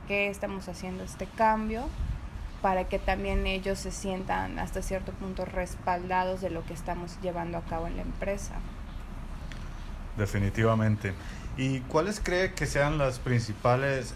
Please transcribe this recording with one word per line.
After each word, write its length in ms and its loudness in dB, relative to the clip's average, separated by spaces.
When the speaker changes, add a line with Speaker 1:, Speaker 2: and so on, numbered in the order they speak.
Speaker 1:
qué 220 2
estamos 400 -4
haciendo 340 -6
este 240 -6
cambio, 560 4
para 240 4
que 120 0
también 480 2
ellos 320 0
se 140 -4
sientan 680 -2
hasta 240 -2
cierto 300 -2
punto 320 -6
respaldados 960 0
de 100 -2
lo 160 -4
que 80 -6
estamos 480 -6
llevando 360 -2
a 40 -2
cabo 260 -2
en 100 -4
la 60 -4
empresa. 500 -4
Speaker 2:
Definitivamente. 960 4
¿Y 240 2
cuáles 400 2
cree 320 2
que 120 0
sean 320 4
las 220 2
principales, 960 2